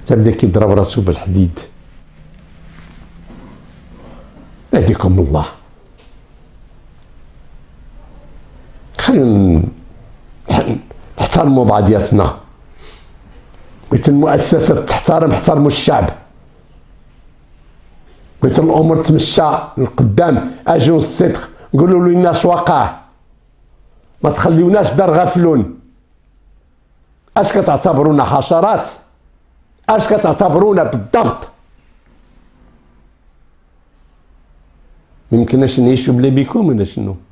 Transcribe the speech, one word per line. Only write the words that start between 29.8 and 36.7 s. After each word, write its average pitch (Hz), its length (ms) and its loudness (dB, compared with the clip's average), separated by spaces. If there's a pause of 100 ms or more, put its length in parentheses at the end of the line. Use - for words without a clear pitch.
اش 214 180 0
كتعتبرونا 190 760 0
بالضبط؟ 120 680 -4 (3750)
يمكنناش 127 480 0
نعيشوا 127 340 0
بلا 127 160 0
بيكم 139 380 0
ولا 110 160 0